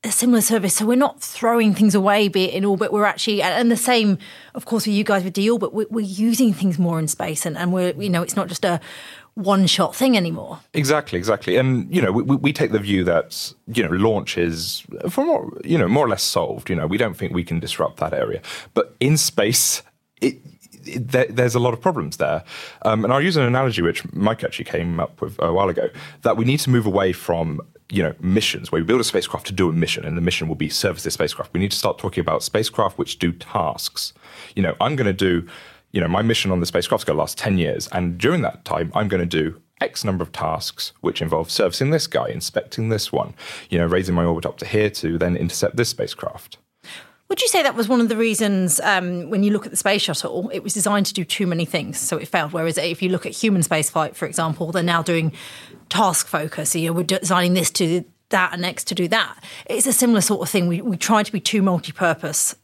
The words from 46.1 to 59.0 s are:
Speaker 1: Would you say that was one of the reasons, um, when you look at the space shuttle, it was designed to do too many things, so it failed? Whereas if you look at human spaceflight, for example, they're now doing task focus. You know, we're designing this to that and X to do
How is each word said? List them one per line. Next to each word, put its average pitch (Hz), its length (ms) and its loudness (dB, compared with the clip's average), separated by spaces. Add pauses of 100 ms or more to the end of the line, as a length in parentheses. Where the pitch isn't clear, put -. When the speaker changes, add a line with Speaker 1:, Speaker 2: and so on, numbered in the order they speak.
Speaker 1:
Would 392 120 -4
you 494 80 0
say 359 140 2
that 277 120 2
was 220 140 0
one 247 120 4
of 226 80 4
the 226 80 0
reasons, 202 640 2
um, 180 500 0
when 196 120 2
you 202 80 4
look 208 140 0
at - 80 -14
the 180 40 -6
space 202 260 2
shuttle, 175 500 -4
it 190 100 -6
was 202 120 -6
designed 202 320 2
to - 80 -6
do 180 100 -2
too - 220 -2
many 170 180 0
things, 147 340 -4
so - 200 -4
it 165 100 -10
failed? 156 240 0
Whereas 165 260 -2
if 165 220 -4
you 185 80 0
look 180 180 -2
at 165 60 -8
human 196 300 2
spaceflight, 156 520 0
for 160 120 -6
example, 160 440 -4
they're 175 120 0
now 170 200 2
doing 165 300 0 (560)
task 190 400 2
focus. 151 480 -4
You 165 120 0
know, 165 40 0
we're 170 120 0
designing 180 500 2
this 170 180 2
to 170 320 2 (240)
that 185 240 2
and 175 120 -6
X - 200 -6
to - 100 -4
do 175 140 0